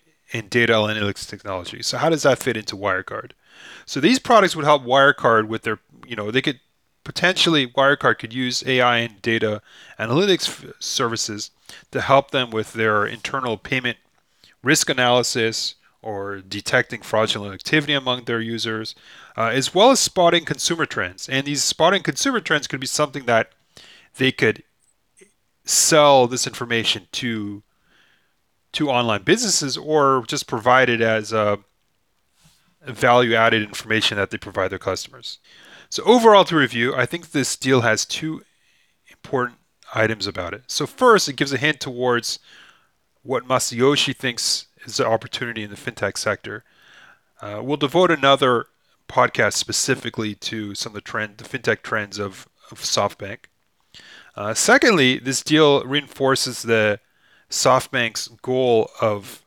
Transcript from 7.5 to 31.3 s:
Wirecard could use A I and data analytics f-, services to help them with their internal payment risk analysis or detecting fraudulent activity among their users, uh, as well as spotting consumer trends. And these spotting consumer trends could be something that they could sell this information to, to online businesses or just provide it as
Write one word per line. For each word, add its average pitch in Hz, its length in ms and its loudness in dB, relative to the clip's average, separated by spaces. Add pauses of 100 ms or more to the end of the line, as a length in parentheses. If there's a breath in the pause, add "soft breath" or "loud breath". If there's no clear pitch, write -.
Wirecard 131 520 2
could 110 140 -14
use 123 340 -4
A 127 140 2
I 120 180 4
and 113 240 -6
data 110 380 0 (380 loud breath)
analytics 165 500 0
f-, - 300 -14
services 113 720 -4 (400 loud breath)
to 131 100 -4
help 135 300 2
them 127 200 -2
with 110 220 -6
their 107 340 0
internal 117 500 -6
payment 127 420 -6 (640 soft breath)
risk 151 260 0
analysis 123 840 0 (260)
or 101 400 -10
detecting 101 640 -4
fraudulent 107 520 -2
activity 151 380 -2
among 127 320 -2
their 117 160 -4
users, 113 540 -6 (420 loud breath)
uh, 113 100 -2
as 127 280 -2
well 208 160 6
as 262 100 2
spotting 170 440 2
consumer 156 420 -4
trends. 92 420 -8
And 135 180 -2
these 143 160 -4
spotting 180 400 2
consumer 233 380 -2
trends - 260 -2
could 139 140 -6
be 131 60 -8
something 139 400 -4
that 113 240 2 (640 loud breath)
they 131 160 2
could 110 300 0 (1040)
sell 143 600 4
this 123 200 -4
information 117 640 -4
to, 104 500 -8 (1120)
to 147 180 -4
online 117 320 0
businesses 170 540 0
or 139 500 2
just - 220 -8
provide 127 400 4
it 117 120 0
as 110 320 0